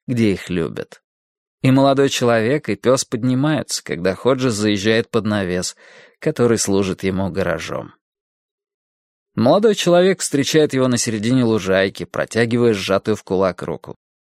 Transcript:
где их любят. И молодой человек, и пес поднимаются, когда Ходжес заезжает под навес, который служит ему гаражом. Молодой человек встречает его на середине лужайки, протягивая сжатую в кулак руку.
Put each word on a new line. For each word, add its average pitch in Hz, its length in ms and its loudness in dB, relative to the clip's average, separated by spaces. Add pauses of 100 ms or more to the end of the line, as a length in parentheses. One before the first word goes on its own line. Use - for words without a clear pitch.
где 117 240 2
их - 180 -6
любят. 82 520 -6 (600)
И 135 80 4
молодой 139 380 4
человек, 120 640 0
и 101 60 -2
пес 127 280 0
поднимаются, 127 800 -2
когда 90 300 -2
Ходжес 127 400 0
заезжает 104 560 0
под 107 160 -2
навес, 92 500 -4 (420)
который 120 380 0
служит 98 460 -2
ему 95 280 -2
гаражом. 80 640 -6 (1400)
Молодой 190 400 4
человек 180 460 2
встречает 147 520 0
его 131 160 2
на 123 80 2
середине 117 480 0
лужайки, 95 600 0
протягивая 117 680 0
сжатую 98 440 0
в - 80 -16
кулак 92 380 -2
руку. - 320 -10 (420)